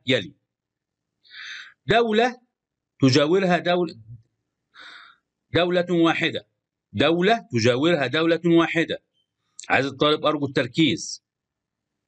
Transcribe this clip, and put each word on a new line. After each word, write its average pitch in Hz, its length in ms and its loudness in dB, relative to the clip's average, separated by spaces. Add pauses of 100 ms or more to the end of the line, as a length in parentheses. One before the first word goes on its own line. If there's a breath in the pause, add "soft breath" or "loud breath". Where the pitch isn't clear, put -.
يلي. 107 280 -2 (1500 loud breath)
دولة 233 540 0 (600)
تجاورها 156 580 2
دول-، 170 420 -4 (1500 loud breath)
دولة 175 400 0
واحدة، 165 580 0 (440)
دولة 175 600 0
تجاورها 127 540 0
دولة 160 400 0
واحدة. 160 580 0 (640)
عزيزي 135 240 0
الطالب 151 320 0
أرجو 147 220 -2
التركيز. 135 800 -2 (840)